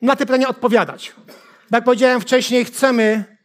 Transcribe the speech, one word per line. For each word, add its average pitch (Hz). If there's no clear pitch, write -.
na 262
te 277
pytania 254
odpowiadać. 208
Jak 233
powiedziałem 247
wcześniej, 247
chcemy 226